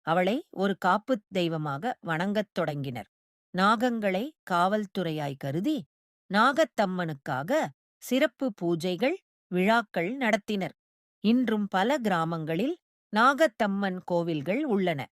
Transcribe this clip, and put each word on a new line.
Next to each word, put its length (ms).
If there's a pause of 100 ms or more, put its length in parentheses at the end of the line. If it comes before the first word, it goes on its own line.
அவளை 500
ஒரு 340
காப்புத் 440
தெய்வமாக 720
வணங்கத் 520
தொடங்கினர். 580 (480)
நாகங்களை 720 (200)
காவல்துறையாய் 880
கருதி 500 (480)
நாகத்தம்மனுக்காக 1300 (340)
சிறப்பு 500 (100)
பூஜைகள், 520 (400)
விழாக்கள் 600
நடத்தினர். 580 (460)
இன்றும் 480
பல 300
கிராமங்களில் 800 (380)
நாகத்தம்மன் 880
கோவில்கள் 600
உள்ளன. 420 (120)